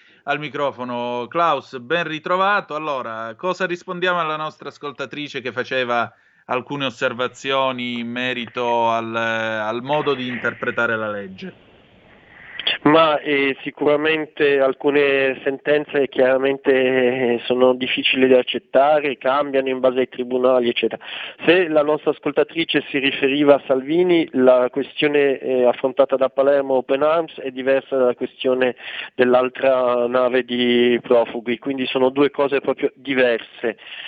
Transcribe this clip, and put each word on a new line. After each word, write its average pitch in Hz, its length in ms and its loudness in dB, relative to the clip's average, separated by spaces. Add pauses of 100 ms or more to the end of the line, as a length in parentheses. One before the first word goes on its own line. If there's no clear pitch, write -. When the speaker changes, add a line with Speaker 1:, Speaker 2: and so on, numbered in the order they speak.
(240)
Speaker 1:
al 143 160 -4
microfono. 123 920 -6
Klaus, 151 480 -2
ben 156 300 -4
ritrovato. 185 680 -2
Allora, 117 640 -8
cosa 180 300 -4
rispondiamo 180 520 -4
alla 156 160 -4
nostra 151 340 -10
ascoltatrice 139 680 -10
che 120 120 -8
faceva 120 600 -2 (340)
alcune 135 400 -6
osservazioni 123 1120 -4
in 117 100 -8
merito 120 800 -2
al, 113 260 -2
al 113 680 -4
modo 143 320 -2
di 127 120 -8
interpretare 117 720 -4
la 110 140 -6
legge? 101 500 -14 (1200)
Speaker 2:
Ma, 151 360 4
eh, 139 420 -2
sicuramente 147 1000 0
alcune 135 840 2
sentenze 143 640 0
chiaramente, 135 640 2
eh, 127 720 2
sono 127 320 4
difficili 131 520 0
da 127 120 8
accettare, 139 800 2
cambiano 135 500 0
in 131 120 -2
base 127 200 2
ai 127 100 0
tribunali, 127 600 2
eccetera. 110 340 -2 (420)
Se 175 220 4
la 156 140 2
nostra 151 300 0
ascoltatrice 147 760 -2
si 143 120 -2
riferiva 139 560 2
a 131 120 -2
Salvini, 160 640 2
la 127 380 4
questione, 143 720 0
eh, 127 260 0
affrontata 131 500 2
da 131 140 2
Palermo 139 460 0
Open 135 280 0
Arms 160 360 0
è 135 120 -10
diversa 131 460 -2
dalla 123 180 2
questione 127 600 -2 (380)
dell'altra 127 920 2
nave 127 380 0
di 120 560 2
profughi, 117 580 0
quindi 135 260 -4
sono 131 240 2
due 139 220 2
cose 139 300 -2
proprio 135 340 -2
diverse. 123 840 -2 (300)